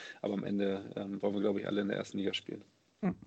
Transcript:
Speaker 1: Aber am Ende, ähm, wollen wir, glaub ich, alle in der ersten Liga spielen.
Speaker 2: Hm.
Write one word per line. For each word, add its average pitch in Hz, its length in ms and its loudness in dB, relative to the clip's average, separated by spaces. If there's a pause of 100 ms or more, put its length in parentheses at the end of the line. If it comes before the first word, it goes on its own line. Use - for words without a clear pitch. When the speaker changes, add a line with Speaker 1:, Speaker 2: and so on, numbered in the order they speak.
(220)
Speaker 1:
Aber 104 120 0
am 98 100 0
Ende, 98 520 0
ähm, 98 260 -4
wollen 101 120 4
wir, 101 60 2
glaub 101 180 4
ich, - 80 -4
alle 101 160 2
in 101 60 2
der 98 100 0
ersten 98 200 -4
Liga 95 160 0
spielen. - 280 -6 (400)
Speaker 2:
Hm. 185 120 4 (120)